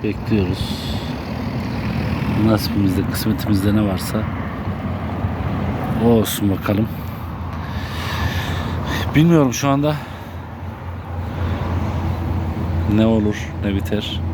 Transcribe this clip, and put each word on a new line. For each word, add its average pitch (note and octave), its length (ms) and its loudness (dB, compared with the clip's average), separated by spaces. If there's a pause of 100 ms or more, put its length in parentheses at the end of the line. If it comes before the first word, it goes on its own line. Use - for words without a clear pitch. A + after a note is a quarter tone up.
Bekliyoruz. - 920 0 (1500)
Nasibimizde, G2 560 2 (100)
kısmetimizde G#2 640 2
ne G#2+ 60 6
varsa G2 360 0 (1900)
o - 20 6
olsun G#2 440 4
bakalım. G2+ 360 2 (2250)
Bilmiyorum D3+ 380 6
şu C#3+ 160 0
anda C#3+ 260 2 (3000)
ne A2 100 8
olur, G#2+ 440 2 (160)
ne G2+ 100 2
biter. G#2 460 0 (120)